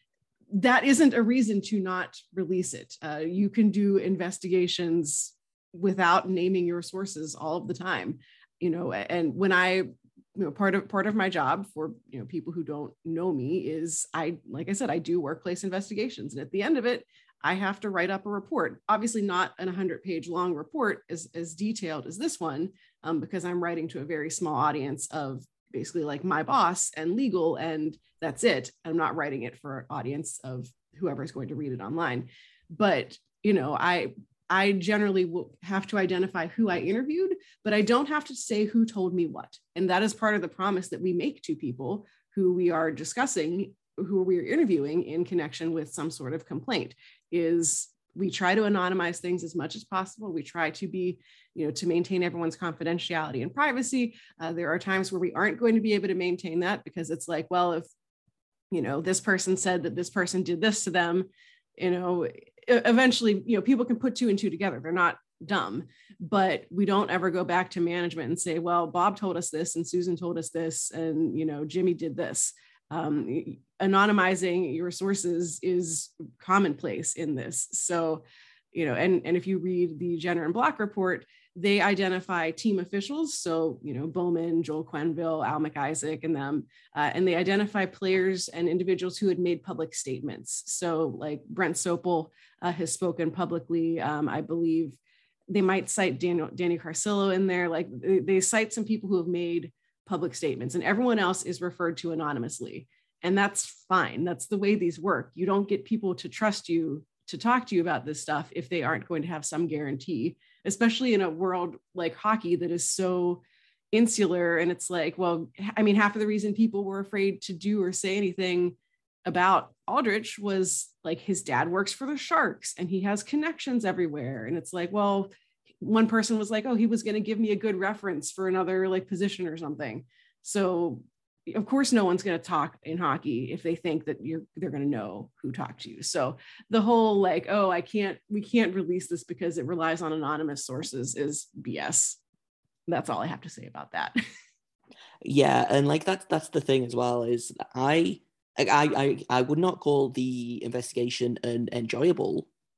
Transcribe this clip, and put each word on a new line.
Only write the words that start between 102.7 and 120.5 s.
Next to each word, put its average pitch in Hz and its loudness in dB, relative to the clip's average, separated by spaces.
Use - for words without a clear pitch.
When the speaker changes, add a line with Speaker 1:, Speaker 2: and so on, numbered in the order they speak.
Speaker 1:
And 185 4
that's - -2
fine. 165 2
That's 170 -4
the 208 -2
way 202 4
these 180 0
work. 160 0
You 175 -2
don't 196 2
get 196 0
people 202 -2
to - -12
trust 208 -2
you 160 -2
to 165 -10
talk 240 2
to 196 0
you 175 4
about 156 0
this 151 -8
stuff 143 -4
if - -8
they 170 -2
aren't 156 -2
going 160 -4
to 170 -6
have 156 -8
some 160 -2
guarantee 147 -4
especially 226 2
in 202 4
a 180 0
world 175 -2
like 165 -2
hockey 208 0
that 170 -2
is 170 -2
so 180 0
insular. 180 4
And 170 2
it's - -4
like, 170 -2
well, 170 0
h-, 202 -6
I 220 2
mean, 208 6
half 208 4
of 214 -4
the 214 2
reason 208 0
people 208 2
were 196 -4
afraid 196 -2
to 190 -10
do 196 0
or 180 0
say 190 -2
anything 180 0
about 180 4
Aldrich 214 0
was, 190 -2